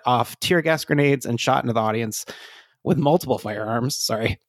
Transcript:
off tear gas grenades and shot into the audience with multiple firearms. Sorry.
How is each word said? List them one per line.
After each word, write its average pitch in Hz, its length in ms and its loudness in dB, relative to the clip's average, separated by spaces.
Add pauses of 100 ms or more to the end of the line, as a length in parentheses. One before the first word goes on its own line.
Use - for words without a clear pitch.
off 120 340 0
tear 175 220 2
gas 160 240 0
grenades 143 400 2
and 117 120 -2
shot 131 280 0
into 117 80 0
the 110 80 0
audience 110 440 -2 (560)
with 175 160 0
multiple 135 420 2
firearms. 110 580 -2
Sorry. 113 520 -2